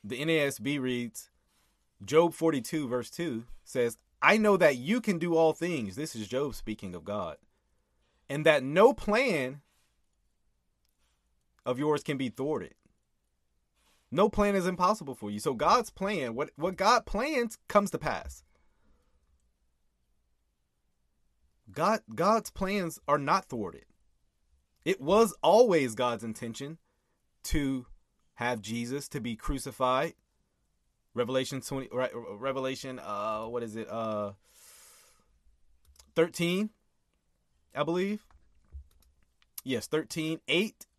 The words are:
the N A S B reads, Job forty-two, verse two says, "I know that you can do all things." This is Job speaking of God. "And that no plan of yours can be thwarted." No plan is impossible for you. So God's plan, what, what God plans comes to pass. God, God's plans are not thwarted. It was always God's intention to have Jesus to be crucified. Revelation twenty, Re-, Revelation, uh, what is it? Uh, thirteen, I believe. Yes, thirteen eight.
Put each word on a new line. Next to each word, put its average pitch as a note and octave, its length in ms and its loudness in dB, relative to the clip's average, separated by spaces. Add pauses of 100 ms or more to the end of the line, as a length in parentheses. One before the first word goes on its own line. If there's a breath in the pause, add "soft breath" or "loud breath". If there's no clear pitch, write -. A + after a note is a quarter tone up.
the A2 160 -8
N D#3 100 -2
A D#3+ 160 2
S C3 140 -4
B C#3 180 -2
reads, B2 520 -4 (720)
Job D#3+ 280 4
forty-two, D#3 540 0
verse A#2+ 240 -4
two B2+ 340 -6 (200)
says, A#2+ 340 0 (240)
"I F3 140 8
know G#3 200 4
that D#3 200 6
you E3+ 240 0
can F#3+ 180 0
do E3+ 180 0
all D#3+ 160 6
things." C3 440 -4
This D3+ 180 -8
is G#2+ 140 -6
Job B2+ 260 -2
speaking G#2 400 -10
of D#2+ 100 -14
God. F#2 320 -6 (920)
"And D3 180 0
that D3 160 6
no F3+ 300 6
plan F3+ 680 0 (2000)
of B2 120 -2
yours D3 260 0
can C#3+ 120 -4
be C3 120 -2
thwarted." C3 460 -4 (1400)
No G3 160 4
plan G3+ 280 2
is F3+ 100 0
impossible F3+ 480 0
for G#2 160 -10
you. G#2 80 -6
So C3+ 160 -2
God's F#3 360 2
plan, E3 440 -4
what, C3+ 220 -4
what F3 200 -4
God A3 300 4
plans A#3+ 520 -2 (100)
comes G3+ 240 4
to D#3+ 60 -6
pass. - 440 -6 (3250)
God, G3 300 2 (120)
God's G3+ 380 2
plans F#3+ 560 -4
are D3 120 4
not D3 260 0
thwarted. F#2+ 400 -8 (1000)
It F3 160 0
was F#3+ 320 4 (120)
always E3 500 6
God's A#2+ 300 0
intention A#2+ 540 -10 (680)
to C3+ 420 -2 (480)
have A#2+ 260 -4
Jesus A#2+ 500 -6
to - 100 -8
be A2+ 160 -6
crucified. C3 760 -2 (1000)
Revelation C3 460 -2
twenty, C3 320 -8
Re-, B2+ 200 -2
Revelation, C3 840 -6
uh, G#2 460 -4
what A#2 180 -6
is A2 140 -8
it? A2+ 120 -8
Uh, G#2+ 440 -4 (1800 soft breath)
thirteen, F3 540 0 (1080)
I D3 80 0
believe. F#3 400 -2 (1400)
Yes, B2+ 240 -4
thirteen D#3 640 -4
eight. F#3 380 -2 (120)